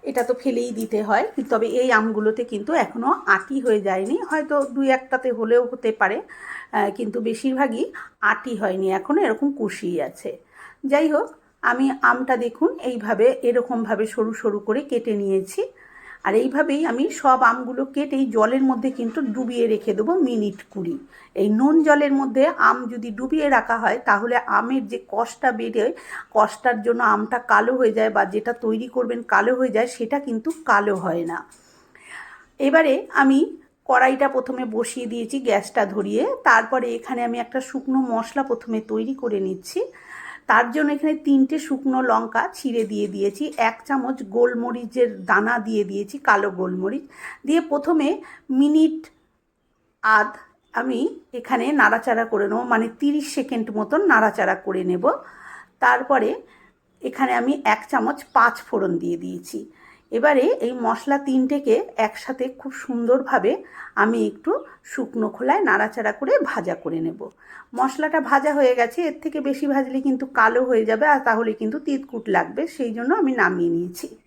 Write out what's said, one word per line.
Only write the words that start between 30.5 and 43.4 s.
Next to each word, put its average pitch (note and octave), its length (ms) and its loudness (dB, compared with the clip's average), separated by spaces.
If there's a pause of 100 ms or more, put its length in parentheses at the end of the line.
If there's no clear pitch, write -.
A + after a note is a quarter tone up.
কালো G#3 300 4
হয় E3+ 300 -4
না। E3+ 200 -8 (1120)
এবারে C#4 540 4
আমি C4+ 420 4 (300)
কড়াইটা C4 440 4
প্রথমে B3+ 360 -4
বসিয়ে A3+ 400 -6
দিয়েছি A#3 340 -6
গ্যাসটা G#3 460 0
ধরিয়ে, G#3 580 -2
তারপরে A#3+ 520 2
এখানে A#3+ 280 -6
আমি A#3+ 160 -4
একটা A#3+ 220 -6
শুকনো C4 400 -4
মশলা A#3 420 -2
প্রথমে A#3 380 -4
তৈরি A3 320 -4
করে A#3 260 -4
নিচ্ছি। F#3+ 440 -6 (640)
তার A#3 240 4
জন্য D4 200 0
এখানে D4+ 240 0
তিনটে C#4 440 2
শুকনো C4 420 -2
লঙ্কা A3+ 520 0
ছিঁড়ে A#3 300 -2
দিয়ে G#3 240 -2
দিয়েছি, G3 500 -4